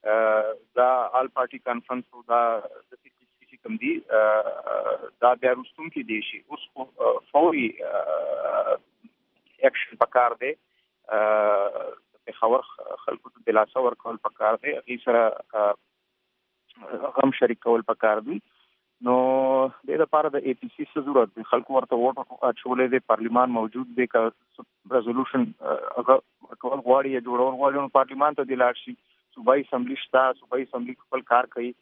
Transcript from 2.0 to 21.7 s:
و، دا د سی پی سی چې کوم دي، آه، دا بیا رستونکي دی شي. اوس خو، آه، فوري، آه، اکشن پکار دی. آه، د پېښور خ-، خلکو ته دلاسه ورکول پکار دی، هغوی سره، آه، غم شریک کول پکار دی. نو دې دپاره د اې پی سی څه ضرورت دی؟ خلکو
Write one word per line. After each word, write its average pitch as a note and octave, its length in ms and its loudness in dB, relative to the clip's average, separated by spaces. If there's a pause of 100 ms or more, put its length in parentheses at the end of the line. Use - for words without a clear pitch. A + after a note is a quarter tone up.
و، A#2+ 140 -20
دا A#2+ 140 2 (180)
د - 340 -16 (100)
سی - 60 -20
پی - 160 -20
سی - 200 -20
چې - 180 -20
کوم A2 120 -8
دي، C3 180 -4 (160)
آه، G#2+ 1000 0 (120)
دا A#2+ 120 6
بیا B2+ 200 2
رستونکي C#3+ 500 -8
دی A2 180 -4
شي. - 260 -12
اوس D3+ 160 -16 (100)
خو، C3 80 -16
آه، - 380 0 (120)
فوري، D3 380 4 (140)
آه، - 960 -2 (840)
اکشن - 340 0
پکار A#2+ 360 2 (100)
دی. C#3 120 -4 (560)
آه، G#2+ 840 0 (200)
د - 120 -20
پېښور A2+ 360 0
خ-، - 340 -14 (100)
خلکو - 240 -10
ته A#2 100 -20 (120)
دلاسه G#2+ 280 2
ورکول A#2+ 380 -4
پکار A2 360 -2 (100)
دی، C#3+ 80 -4
هغوی B2 340 -10
سره، A#2 380 2 (100)
آه، G#2 220 0 (1400)
غم C3+ 160 4
شریک A#2+ 280 0
کول A#2 220 0
پکار A2 380 0
دی. D3+ 220 -8 (600)
نو B2 140 2 (720)
دې D3+ 120 -2
دپاره D#3 300 2
د C#3 60 -6
اې - 240 -2
پی B3+ 80 -12 (100)
سی D3+ 60 -8
څه C#3+ 220 -8
ضرورت C3 300 4
دی؟ A2+ 80 -12
خلکو A#2+ 300 -2